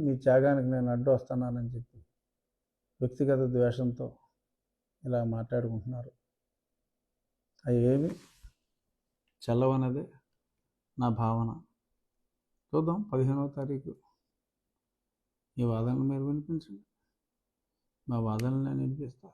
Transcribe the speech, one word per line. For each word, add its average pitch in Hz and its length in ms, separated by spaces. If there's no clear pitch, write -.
మీ 135 120
త్యాగానికి 135 560
నేను 123 180
అడ్డు 123 200
వస్తున్నానని 123 640
చెప్పి - 240
వ్యక్తిగత 131 400
ద్వేషంతో 123 520
ఇలా 123 200
మాట్లాడుకుంటున్నారు. 117 880
అవి 123 140
ఏమి 147 160
చల్లవన్నదే 131 580
నా 123 120
భావన. 113 400
చూద్దాం 165 280
పదిహేనవ 139 460
తారీఖు. 135 340
మీ 127 60
వాదనలు 120 480
మీరు 135 180
వినిపించండి, 147 540
మా 123 120
వాదనలు 113 480
నేను 135 160
వినిపిస్తా. 135 500